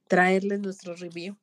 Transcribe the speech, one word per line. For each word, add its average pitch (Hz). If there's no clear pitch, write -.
traerles 190
nuestro 190
review. 175